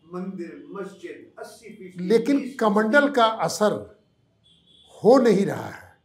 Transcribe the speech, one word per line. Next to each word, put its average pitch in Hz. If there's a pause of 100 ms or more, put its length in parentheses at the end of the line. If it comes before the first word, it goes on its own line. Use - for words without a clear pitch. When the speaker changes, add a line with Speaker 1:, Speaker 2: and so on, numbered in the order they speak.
(140)
Speaker 1:
मंदिर, 185
मस्जिद, 185
अस्सी -
फीसदी, 180
Speaker 2:
लेकिन 226
Speaker 1:
बीस -
फीसदी -
Speaker 2:
कमंडल 220
का 240
असर 202 (1040)
हो 240
नहीं 202
रहा -
है। -